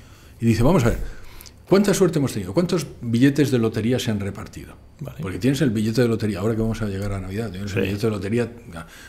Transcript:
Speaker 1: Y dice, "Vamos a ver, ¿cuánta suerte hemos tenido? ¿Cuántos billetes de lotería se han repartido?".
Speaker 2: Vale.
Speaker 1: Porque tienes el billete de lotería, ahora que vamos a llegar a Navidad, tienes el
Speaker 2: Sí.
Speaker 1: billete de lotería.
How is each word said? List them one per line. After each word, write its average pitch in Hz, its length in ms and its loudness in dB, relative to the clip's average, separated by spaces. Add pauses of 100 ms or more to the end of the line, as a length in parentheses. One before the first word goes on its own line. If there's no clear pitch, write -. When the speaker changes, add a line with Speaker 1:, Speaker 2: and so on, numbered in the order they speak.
(400)
Speaker 1:
Y 117 60 0
dice, 110 160 4
"Vamos 139 220 6
a 113 60 4
ver, - 80 0 (680)
¿cuánta 202 260 6
suerte 170 240 2
hemos 139 140 0
tenido? 98 200 -6
¿Cuántos 170 340 0 (140)
billetes 127 500 2
de 123 80 2
lotería 113 400 0
se 113 120 -4
han 104 100 -2
repartido?". - 540 -10 (280)
Speaker 2:
Vale. - 180 -14
Speaker 1:
Porque 95 180 -6
tienes 131 240 0
el 135 80 4
billete 110 320 2
de 117 60 4
lotería, 107 300 0
ahora 110 160 0
que 110 80 -2
vamos 110 180 -2
a 110 60 -2
llegar 101 260 -4
a 98 80 -4
Navidad, 98 300 -6
tienes 98 220 -8
el 107 100 0
Speaker 2:
Sí. 101 60 0
Speaker 1:
billete 101 180 -2
de 110 60 0
lotería. 107 400 -2 (560)